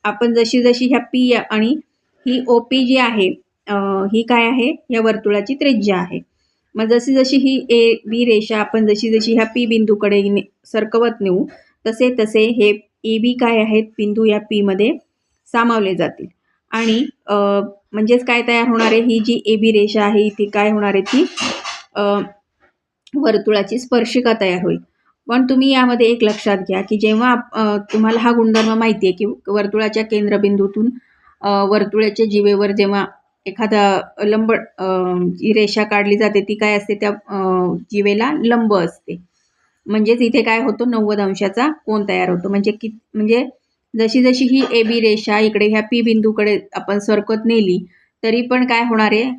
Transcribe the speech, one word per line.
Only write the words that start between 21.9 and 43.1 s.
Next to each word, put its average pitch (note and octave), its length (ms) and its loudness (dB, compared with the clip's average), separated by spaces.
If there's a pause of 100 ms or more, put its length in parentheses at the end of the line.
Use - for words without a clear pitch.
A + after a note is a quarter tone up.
अ, G#3 80 -4 (1120)
वर्तुळाची G#3+ 640 0
स्पर्शिका A#3+ 640 -2
तयार F3+ 220 -2
होईल. E3+ 160 -2 (480)
पण B3 180 0
तुम्ही C4 280 2
यामध्ये B3 340 2
एक A#3 180 2
लक्षात G#3+ 340 0
घ्या F#3+ 240 -4
की G#3 140 -4
जेव्हा G#3+ 320 2
आप-, B3 300 -2
अ, G#3 180 0 (160)
तुम्हाला A3 280 2
हा A#3+ 100 2
गुणधर्म A3 440 2
माहिती A3 320 0
आहे F3+ 100 0
की G#3+ 80 -4 (220)
वर्तुळाच्या G#3+ 580 -2
केंद्रबिंदूतून, G3+ 840 0 (520)
अ, G3+ 240 0
वर्तुळाच्या G#3+ 640 0
जीवेवर G3+ 440 2
जेव्हा G3+ 360 0 (400)
एखादा G3+ 540 0 (240)
लंब, A3 280 0 (260)
अ, F#3+ 60 -8 (540)
जी G#3+ 140 -2
रेषा G#3+ 320 0
काढली G3+ 340 0
जाते, G#3 240 0
ती G#3 120 -6
काय G#3+ 220 0
असते, G3+ 180 -4
त्या, G#3 140 -4
अ, F#3+ 580 -2 (260)
जीवेला G#3 400 0 (120)
लंब A#3 300 2
असते. F3 420 -4 (680)
म्हणजेच G#3+ 340 0
इथे A#3 220 2
काय A3+ 180 0
होतो, A3+ 240 -2
नव्वद G#3+ 360 0
अंशाचा G3+ 520 -2
कोन G#3 360 -4
तयार F3+ 200 0
होतो. F3+ 200 -2
म्हणजे G3+ 220 0
कि-, A3 280 -10 (160)